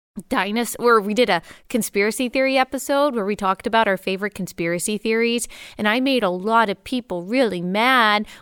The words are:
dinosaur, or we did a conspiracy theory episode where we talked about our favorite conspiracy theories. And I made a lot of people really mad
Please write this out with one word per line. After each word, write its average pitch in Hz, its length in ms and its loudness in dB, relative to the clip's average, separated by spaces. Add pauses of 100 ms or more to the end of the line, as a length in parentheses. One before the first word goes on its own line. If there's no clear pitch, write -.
(280)
dinosaur, 233 680 0
or 220 40 6
we 208 140 -2
did 226 160 4
a 170 120 2 (280)
conspiracy 220 580 0
theory 262 300 0
episode 277 580 0
where 220 80 -2
we 202 140 -2
talked 190 280 -2
about 220 220 2
our 190 80 2
favorite 190 380 -4
conspiracy 175 640 -4
theories. 233 500 0 (300)
And 214 100 -2
I 226 140 2
made 262 220 2
a 185 60 2
lot 214 380 2
of 196 160 -6
people 190 400 -6
really 202 380 0
mad 214 640 2 (140)